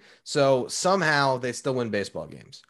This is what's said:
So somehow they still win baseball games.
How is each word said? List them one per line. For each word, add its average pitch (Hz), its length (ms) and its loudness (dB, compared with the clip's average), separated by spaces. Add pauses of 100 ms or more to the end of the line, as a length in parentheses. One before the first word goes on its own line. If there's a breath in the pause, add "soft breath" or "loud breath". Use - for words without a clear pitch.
(240 soft breath)
So 135 440 2
somehow 156 720 2
they 123 140 -4
still 131 220 -4
win 123 160 -2
baseball 98 380 -6
games. - 420 -20